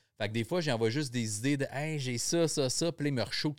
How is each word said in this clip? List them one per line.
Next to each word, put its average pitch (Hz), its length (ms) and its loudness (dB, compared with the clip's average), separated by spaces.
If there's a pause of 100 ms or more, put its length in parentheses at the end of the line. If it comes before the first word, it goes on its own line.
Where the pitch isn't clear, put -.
(180)
Fait 107 120 -2
que 107 40 -6
des 117 100 2
fois, 175 180 0
j'y 151 100 0
envoie 113 180 4
juste 135 240 -2
des 110 260 -2
idées 139 180 2
de, « 135 140 0
Hey, 151 280 -4
j'ai 123 200 -4
ça, 170 280 4
ça, 139 220 0
ça », 165 220 0
puis 147 140 -2
là, - 40 2
il 139 40 0
me 117 100 2
reshoot - 360 -2